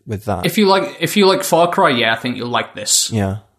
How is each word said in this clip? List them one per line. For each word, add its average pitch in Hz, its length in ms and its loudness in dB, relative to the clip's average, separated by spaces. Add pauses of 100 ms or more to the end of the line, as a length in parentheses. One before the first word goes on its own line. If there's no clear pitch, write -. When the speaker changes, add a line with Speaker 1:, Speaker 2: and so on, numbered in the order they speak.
Speaker 1:
with 101 200 -8
that. 95 200 -4
Speaker 2:
If - 120 -2
you 214 100 4
like, - 320 0
if 165 180 -4
you 196 80 6
like 190 180 2
Far 170 280 2
Cry, 175 180 2
yeah, 113 240 0
I - 40 0
think 123 200 -6
you'll 113 120 -8
like 113 260 -4
this. - 360 -2
Speaker 1:
Yeah. 101 280 -2 (200)